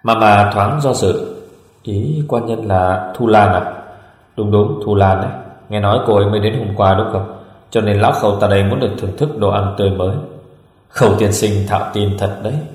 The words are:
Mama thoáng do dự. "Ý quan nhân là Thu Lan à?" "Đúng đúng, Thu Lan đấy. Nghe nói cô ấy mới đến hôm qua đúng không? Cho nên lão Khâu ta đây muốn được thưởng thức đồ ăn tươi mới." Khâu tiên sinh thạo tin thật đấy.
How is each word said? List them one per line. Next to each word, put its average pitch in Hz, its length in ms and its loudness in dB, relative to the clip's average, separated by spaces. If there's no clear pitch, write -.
Mama 107 500 4
thoáng 110 280 0
do 131 120 2
dự. - 420 0
"Ý 139 440 -2
quan 113 180 -2
nhân 110 200 -4
là 92 500 0
Thu 120 120 0
Lan 104 260 6
à?" 90 200 -2
"Đúng 104 140 -2
đúng, 104 340 2
Thu 107 100 0
Lan 95 260 4
đấy. - 100 -6
Nghe 107 100 -4
nói 104 280 0
cô 107 80 4
ấy 101 100 4
mới 104 140 0
đến 107 200 -2
hôm 98 160 -6
qua 95 220 4
đúng 110 140 0
không? 95 240 -6
Cho 113 100 0
nên 101 180 0
lão 117 120 4
Khâu 104 240 0
ta 104 120 0
đây 98 160 4
muốn 117 160 0
được 110 180 -2
thưởng 95 200 -8
thức 147 200 -4
đồ 104 120 0
ăn 98 280 -2
tươi 98 120 0
mới." 92 260 -2
Khâu 101 260 2
tiên 101 180 0
sinh 101 340 -2
thạo 101 140 -2
tin 101 240 -2
thật 98 140 -2
đấy. 120 120 -4